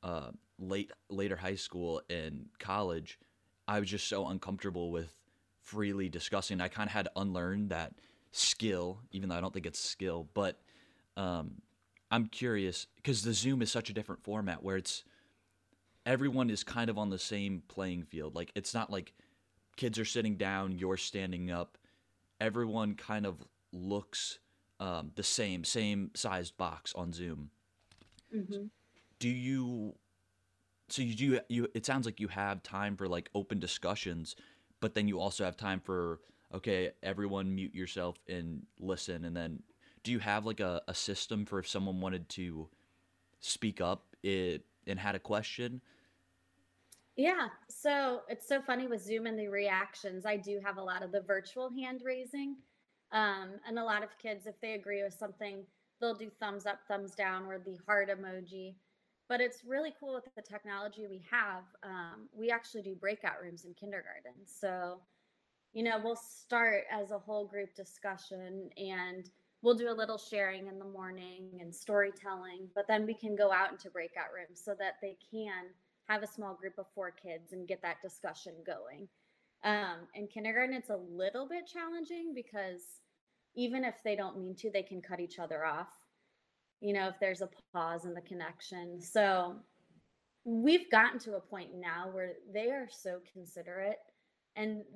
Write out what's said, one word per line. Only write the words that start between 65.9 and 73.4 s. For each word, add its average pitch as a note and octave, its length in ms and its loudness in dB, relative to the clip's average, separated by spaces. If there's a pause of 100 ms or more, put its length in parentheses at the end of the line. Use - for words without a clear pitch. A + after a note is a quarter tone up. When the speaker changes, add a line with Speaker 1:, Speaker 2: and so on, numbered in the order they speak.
Speaker 2:
we'll A3+ 180 0
start A3+ 720 4
as G#3 200 -2
a G#3 80 -2
whole G#3 280 -2
group G3 280 -6
discussion, F#3+ 1000 -8
and F#3 520 -4 (340)
we'll A#3+ 120 10
do A#3 160 0
a - 20 0
little A3 260 0
sharing G3 500 0
in F#3+ 100 -10
the G3 60 -10
morning F#3 760 -10
and E3+ 140 -10
storytelling, F#3+ 1000 2
but G3+ 120 2
then G#3+ 200 6
we A3 80 0
can A3 200 -2
go G3+ 180 8